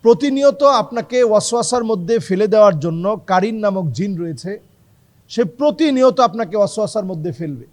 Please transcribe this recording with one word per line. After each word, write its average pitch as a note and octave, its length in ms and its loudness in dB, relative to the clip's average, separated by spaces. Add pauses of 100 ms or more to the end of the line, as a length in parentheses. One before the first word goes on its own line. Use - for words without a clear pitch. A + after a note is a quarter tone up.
প্রতিনিয়ত C#4 600 2
আপনাকে B3 600 2
ওয়াসওয়াসার A#3 600 0
মধ্যে G#3+ 360 -2
ফেলে F#3+ 280 -2
দেওয়ার G3+ 320 4
জন্য E3+ 480 -4
কারিন G3+ 320 0
নামক F#3+ 320 -2
জিন F3+ 260 -6
রয়েছে, E3+ 420 -10 (680)
সে - 160 -2
প্রতিনিয়ত C#4+ 760 2
আপনাকে G#3+ 380 0
ওয়াসওয়াসার G#3 480 -2
মধ্যে E3+ 260 -8
ফেলবে। C3+ 420 -10